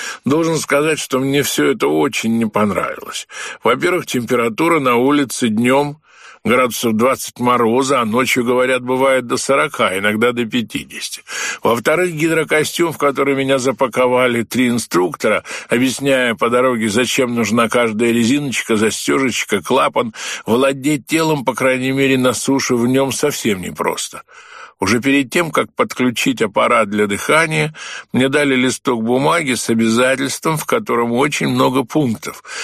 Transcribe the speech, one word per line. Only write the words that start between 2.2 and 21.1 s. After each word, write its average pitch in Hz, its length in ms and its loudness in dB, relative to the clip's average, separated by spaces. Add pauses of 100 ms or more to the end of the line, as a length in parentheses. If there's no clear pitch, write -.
не 117 80 0
понравилось. - 840 -4 (360)
Во-первых, 143 420 0
температура 123 760 0
на 127 180 2
улице 131 500 2
днем 131 500 2 (480)
градусов 120 480 2
двадцать 120 460 0
мороза, 123 600 2
а 117 60 0
ночью, 120 400 0
говорят, 127 380 0
бывает 131 440 0
до 127 80 -2
сорока, 127 640 0
иногда 107 340 2
до 120 140 -2
пятидесяти. - 800 -8 (380)
Во-вторых, 156 520 0
гидрокостюм, 156 800 0
в - 40 -14
который 139 380 0
меня 135 240 2
запаковали 123 840 2
три 120 260 0
инструктора, 120 760 0 (240)
объясняя 127 680 0
по 117 140 0
дороге, 123 380 2
зачем 120 480 0
нужна 117 320 2
каждая 117 440 0
резиночка, 117 680 0
застежечка, 113 840 -2
клапан, 123 520 0 (320)
владеть 135 640 0
телом, 156 360 0